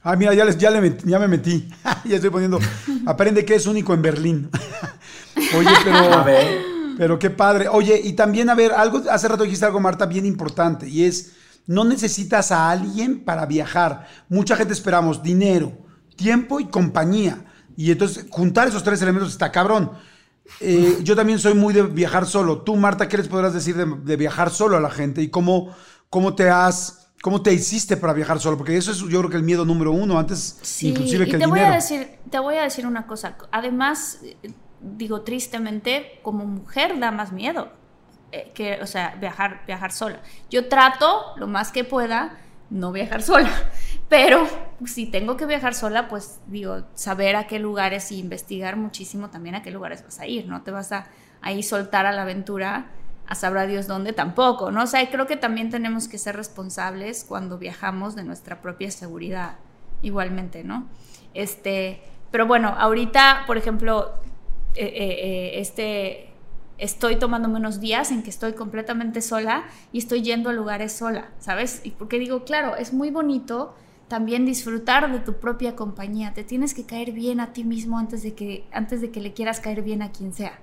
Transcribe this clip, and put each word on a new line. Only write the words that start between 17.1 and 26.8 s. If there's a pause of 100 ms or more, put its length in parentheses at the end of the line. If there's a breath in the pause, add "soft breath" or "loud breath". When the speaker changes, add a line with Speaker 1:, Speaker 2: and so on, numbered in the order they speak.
Speaker 1:
Y
entonces,
juntar
esos
tres
elementos
está
cabrón. (680 loud breath)
Eh,
yo
también
soy
muy
de
viajar
solo.
Tú,
Marta,
¿qué
les
podrás
decir
de,
de
viajar
solo
a
la
gente?
¿Y
cómo, (360 loud breath)
cómo
te
has... (100)